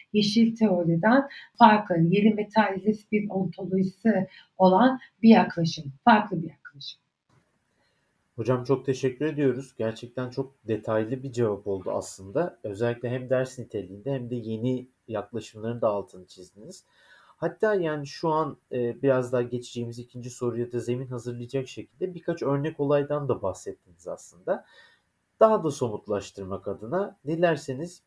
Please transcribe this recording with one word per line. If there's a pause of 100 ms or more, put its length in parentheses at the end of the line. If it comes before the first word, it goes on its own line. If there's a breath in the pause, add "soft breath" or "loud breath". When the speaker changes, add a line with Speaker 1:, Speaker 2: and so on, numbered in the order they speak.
(140 loud breath)
Speaker 1:
yeşil
teoriden (260 loud breath)
farklı,
yeni
materyalist
bir
ontolojisi (300 loud breath)
olan (240 loud breath)
bir
yaklaşım, (100)
farklı
bir
yaklaşım. (1400)
Speaker 2:
Hocam
çok
teşekkür
ediyoruz.
Gerçekten
çok
detaylı
bir
cevap
oldu
aslında.
Özellikle
hem
ders
niteliğinde
hem
de
yeni (200)
yaklaşımların
da
altını
çizdiniz. (540 soft breath)
Hatta
yani
şu
an, (140)
e,
biraz
daha
geçeceğimiz
ikinci
soruya
da
zemin
hazırlayacak
şekilde
birkaç
örnek
olaydan
da
bahsettiniz
aslında. (720 soft breath)
Daha
da
somutlaştırmak
adına (100)
dilerseniz